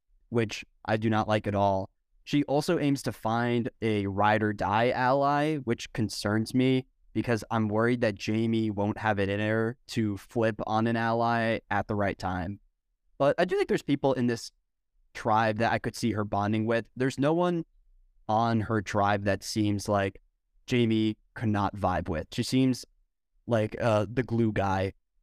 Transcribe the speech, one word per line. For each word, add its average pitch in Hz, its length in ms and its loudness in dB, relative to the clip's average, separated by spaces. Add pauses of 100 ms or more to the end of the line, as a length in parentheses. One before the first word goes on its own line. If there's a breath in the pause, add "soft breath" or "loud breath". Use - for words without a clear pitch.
(300)
which 113 340 -2 (220)
I 110 120 0
do 113 120 0
not 107 180 2
like 107 200 0
at 101 80 -2
all. 98 340 2 (360)
She 143 200 0
also 147 340 0
aims 139 240 0
to 123 80 -2
find 120 580 -2 (140)
a 104 240 0
ride 104 340 2
or 107 100 2
die 104 380 0
ally, 143 680 0
which 120 360 -6
concerns 107 640 -2
me 131 320 2 (260)
because 113 380 -2
I'm 110 160 2
worried 117 340 2
that 110 140 0
Jamie 110 560 0
won't 101 260 -2
have 107 220 0
it 98 100 0
in 101 100 -2
her 110 380 -2 (120)
to 107 280 -2
flip 113 480 -2
on 110 220 0
an 117 100 0
ally 117 640 0 (100)
at 101 180 -2
the 110 80 -4
right 101 220 0
time. 92 420 -6 (600)
But 139 180 2
I 180 80 2
do 262 100 -2
think 403 140 0
there's 202 140 0
people 139 300 0
in 123 120 0
this 117 260 -4 (640)
tribe 110 460 2
that 113 120 2
I 117 60 0
could 113 180 -6
see 117 180 -2
her 104 120 0
bonding 104 400 0
with. 117 200 0 (120)
There's 131 220 -2
no 143 140 2
one 175 300 0 (640)
on 113 340 2
her 110 200 0
tribe 101 440 2
that 95 180 0
seems 104 440 -2
like 98 320 0 (460)
Jamie 110 520 2 (180)
could 113 140 -2
not 101 260 0
vibe 90 340 -2
with. 80 220 -4
She 123 120 -4
seems 131 420 0 (600)
like, 110 340 0
uh, 107 320 2
the 123 120 -2
glue 113 280 0
guy 95 420 -2 (300)